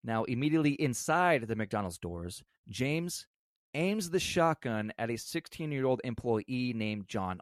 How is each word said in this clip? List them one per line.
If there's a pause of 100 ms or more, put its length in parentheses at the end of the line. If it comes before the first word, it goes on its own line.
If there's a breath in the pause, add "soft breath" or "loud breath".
Now,
immediately
inside
the
McDonald's
doors, (260)
James (460)
aims
the
shotgun
at
a
sixteen-year-old
employee
named
John